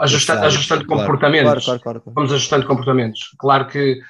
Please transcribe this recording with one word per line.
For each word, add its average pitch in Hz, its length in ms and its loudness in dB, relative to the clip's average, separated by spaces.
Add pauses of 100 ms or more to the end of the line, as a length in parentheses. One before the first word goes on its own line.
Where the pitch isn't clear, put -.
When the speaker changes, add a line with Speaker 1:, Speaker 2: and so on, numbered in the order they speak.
Speaker 1:
ajusta-, 143 320 2
Speaker 2:
Claro. 156 140 2
Speaker 1:
ajustando - 380 0
Speaker 2:
Claro. - 140 0
Speaker 1:
comportamentos. 143 420 2
Speaker 2:
Claro, 139 200 2
claro, 123 180 -2
claro, 117 220 -10
claro. 117 120 -18
Speaker 1:
Fomos 139 180 0
ajustando 139 340 0
comportamentos. 123 540 -2 (180)
Claro 135 300 2
que 135 420 -2